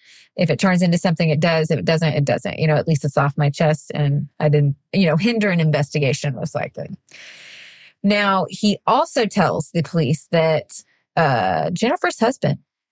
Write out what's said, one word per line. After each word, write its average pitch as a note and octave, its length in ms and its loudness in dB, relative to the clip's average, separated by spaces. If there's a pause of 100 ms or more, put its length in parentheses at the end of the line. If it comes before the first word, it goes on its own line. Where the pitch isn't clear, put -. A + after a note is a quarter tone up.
(380)
If E3+ 120 0
it C#3 100 -2
turns F3+ 220 2
into F3 160 2
something, E3+ 320 0
it D3 120 0
does. D#3+ 300 2
If D#3 80 2
it - 60 -6
doesn't, D#3+ 280 2
it C#3+ 100 0
doesn't. - 340 -2
You D#3+ 100 0
know, D3+ 80 2
at B2+ 120 0
least D#3 160 0
it's D3 140 -4
off C#3+ 200 0
my C#3+ 120 0
chest, D#3 440 -2
and C#3+ 360 -2 (100)
I D3+ 100 0
didn't, D3 280 2 (160)
you F#3 140 2
know, D#3 100 2
hinder G#3+ 320 0
an F3 100 2
investigation, D3 760 0
most - 200 -6
likely." - 320 -8 (1160)
Now, G3+ 460 2
he - 280 -2 (100)
also C4 380 2
tells D#3+ 460 0
the E3+ 120 -2
police D#3 480 -2
that, D#3+ 520 0 (340)
uh, A#2 540 0
Jennifer's C#4+ 480 -2
husband F#3+ 400 0 (320)